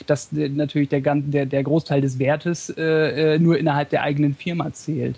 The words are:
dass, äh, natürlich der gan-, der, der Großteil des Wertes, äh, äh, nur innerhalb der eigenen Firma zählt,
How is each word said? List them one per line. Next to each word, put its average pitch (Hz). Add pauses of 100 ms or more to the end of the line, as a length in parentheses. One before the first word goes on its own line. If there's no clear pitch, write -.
dass, -
äh, 151
natürlich 143
der 143
gan-, 143
der, 139
der 139
Großteil 143
des 131
Wertes, 151
äh, 156
äh, 165
nur 170
innerhalb 147
der 156
eigenen 143
Firma 170
zählt, 127